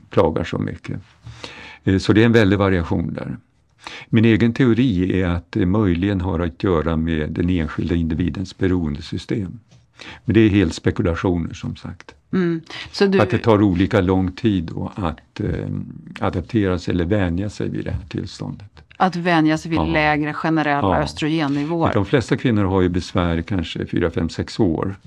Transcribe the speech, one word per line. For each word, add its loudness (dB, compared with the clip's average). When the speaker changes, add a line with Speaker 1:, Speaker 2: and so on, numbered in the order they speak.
Speaker 1:
klagar 2
så -6
mycket. -6
Eh, 4
så 2
det 8
är 8
en 4
väldig 6
variation 0
där. -8
Min 4
egen 4
teori 2
är 0
att -4
det 0
möjligen 2
har -2
att -4
göra 2
med -2
den 0
enskilda -2
individens -2
beroendesystem. -4
Men 0
det 8
är 6
helt 4
spekulationer -2
som -8
sagt. -18
Speaker 2:
Mm. -2
Så 2
du 4
Speaker 1:
Att 2
det 0
tar 6
olika 4
lång 2
tid 0
då -8
att, -8
eh, -4
adaptera 0
sig -4
eller 0
vänja -2
sig -6
vid -6
det -6
här -6
tillståndet. -10
Speaker 2:
Att 0
vänja 2
sig -8
vid 0
Speaker 1:
Ja. 0
Speaker 2:
lägre 0
generella 0
Speaker 1:
Ja. 0
Speaker 2:
östrogennivåer. -2
Speaker 1:
De 0
flesta -2
kvinnor 0
har 2
ju 4
besvär -2
kanske -6
fyra, 0
fem, -2
sex -6
år 0